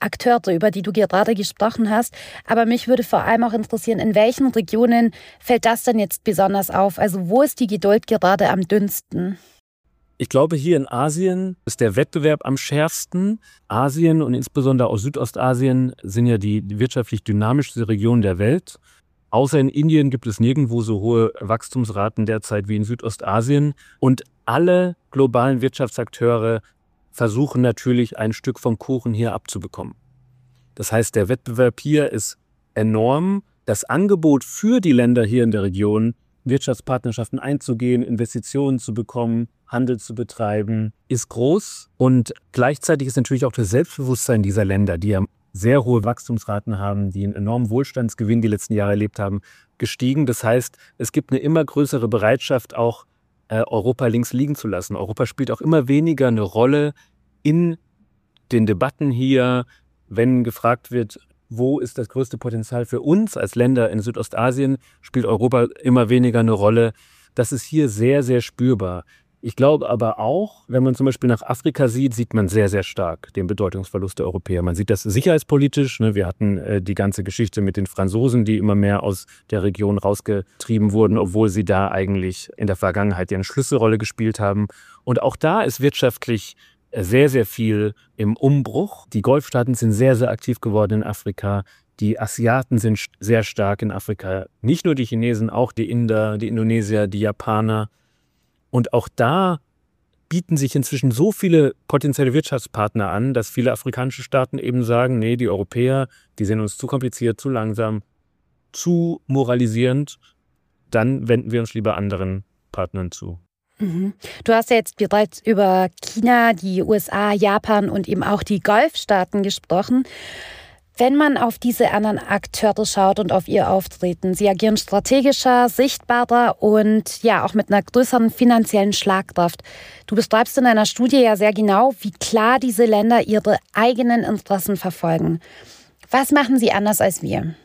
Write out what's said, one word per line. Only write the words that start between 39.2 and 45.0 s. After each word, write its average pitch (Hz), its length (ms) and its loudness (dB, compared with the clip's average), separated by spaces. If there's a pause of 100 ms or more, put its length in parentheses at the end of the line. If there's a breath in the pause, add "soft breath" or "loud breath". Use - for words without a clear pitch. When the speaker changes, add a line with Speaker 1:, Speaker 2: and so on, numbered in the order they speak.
Speaker 2:
Handel 123 320 -4
zu 113 160 -16
betreiben, 107 800 -4 (160)
ist 123 220 -6
groß. 143 680 -4
Und 127 380 2 (180)
gleichzeitig 139 560 0
ist 127 80 -6
natürlich 131 300 0
auch 123 60 -2
das 107 180 -2
Selbstbewusstsein 127 720 0
dieser 101 220 0
Länder, 98 340 0
die 104 100 -4